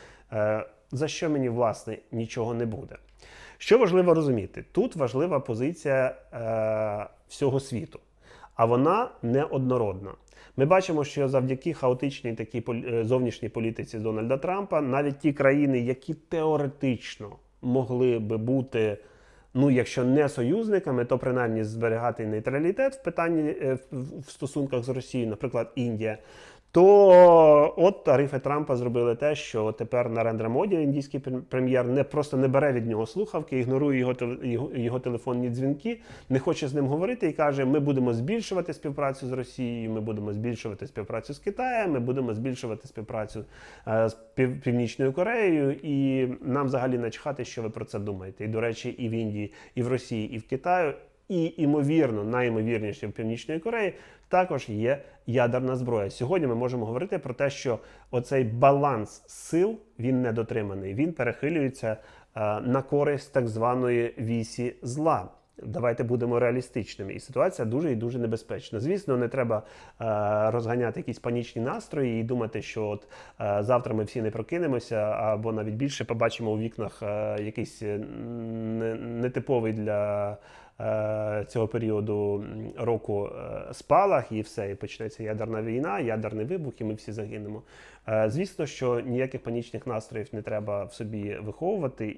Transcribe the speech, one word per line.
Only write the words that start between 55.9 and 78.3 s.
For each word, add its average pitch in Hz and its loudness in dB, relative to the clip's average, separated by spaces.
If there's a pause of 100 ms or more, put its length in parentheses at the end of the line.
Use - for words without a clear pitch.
Сьогодні 147 -2
ми 117 0
можемо 123 -2
говорити 151 -4
про 127 -8
те, 139 0
що 127 -2 (320)
оцей 127 0
баланс 127 2
сил, 202 -2 (220)
він 127 2
недотриманий, 110 -4
він 156 -2
перехилюється, 135 -2
е, 107 -6
на 127 0
користь 143 -2
так 123 2
званої 120 0
вісі 117 -4
зла. 131 -2 (360)
Давайте 117 -2
будемо 120 0
реалістичними. 120 -2
І - -10
ситуація 135 -2
дуже 139 0
і 120 0
дуже 120 -4
небезпечна. 113 -6
Звісно, 143 -2
не 120 0
треба, 117 -2 (380)
е, 107 2
розганяти 117 -2
якісь 113 -8
панічні 120 -4
настрої 135 -2
і - -2
думати, 113 -4
що 107 -6
от, 104 -8 (340)
е, 104 0
завтра 120 2
ми 110 0
всі 113 -6
не 107 -2
прокинемося, 135 -4
або 107 -2
навіть 107 -4
більше 135 -4
побачимо 113 -2
у 107 -2
вікнах, 110 -6
е, 104 -4
якийсь, 110 -8
е, 104 -4
не-, 113 -6